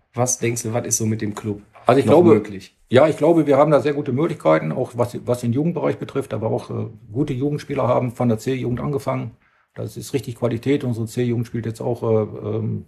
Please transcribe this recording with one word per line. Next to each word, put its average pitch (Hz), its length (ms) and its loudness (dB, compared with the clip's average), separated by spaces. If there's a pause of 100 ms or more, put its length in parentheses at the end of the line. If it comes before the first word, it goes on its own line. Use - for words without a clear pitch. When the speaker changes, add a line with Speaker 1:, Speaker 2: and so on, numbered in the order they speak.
(140)
Speaker 1:
was 123 260 -2
denkst 117 240 -2
du, 110 100 -4
was 123 120 -2
ist 113 120 -2
so 113 80 -2
mit 107 160 -2
dem 104 140 -6
Club 104 260 -8 (240)
Speaker 2:
Also 123 140 6
ich 123 60 2
Speaker 1:
noch 110 80 6
Speaker 2:
glaube, 165 200 8
Speaker 1:
möglich? 104 420 -2 (140)
Speaker 2:
ja, 135 180 6
ich 147 100 0
glaube, 156 300 4
wir 139 100 4
haben 156 140 6
da 143 80 6
sehr 143 140 0
gute 143 180 -6
Möglichkeiten, 156 600 0
auch 131 240 -6
was, 117 300 -2
was 117 160 -2
den 117 120 0
Jugendbereich 143 440 -2
betrifft, 117 380 -6
aber 110 120 -4
auch, 117 220 -4
äh, 113 180 -6 (240)
gute 143 220 -2
Jugendspieler 139 540 -2
haben, 123 240 2
von 120 180 0
der 110 80 4
C-Jugend 123 420 -2
angefangen. 131 520 -4 (420)
Das 110 240 -10
ist 117 160 -10
richtig 123 220 -4
Qualität. 120 480 -2
Unsere 117 240 -4
C-Jugend 120 400 -2
spielt 113 180 -6
jetzt 110 160 -8
auch, 120 220 -4
äh, 110 440 0
ähm, 107 400 -4